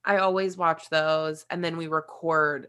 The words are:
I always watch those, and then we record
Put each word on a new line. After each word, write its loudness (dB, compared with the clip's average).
I 2
always 0
watch 0
those, 0
and -2
then -2
we -6
record 0